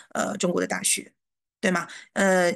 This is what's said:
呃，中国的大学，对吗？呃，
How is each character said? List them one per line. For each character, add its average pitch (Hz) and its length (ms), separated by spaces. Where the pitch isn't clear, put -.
呃， - 260
中 185 160
国 - 80
的 - 60
大 - 160
学， - 280
对 190 80
吗？ 175 180
呃， 185 440